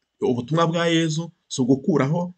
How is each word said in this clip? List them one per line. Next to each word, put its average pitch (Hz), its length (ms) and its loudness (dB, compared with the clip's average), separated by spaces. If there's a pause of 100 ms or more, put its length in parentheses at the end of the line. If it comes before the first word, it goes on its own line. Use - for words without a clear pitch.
(200)
ubutumwa 123 460 0
bwa 170 200 0
Yezu 165 460 0 (160)
si - 120 -6
ugukuraho 139 760 0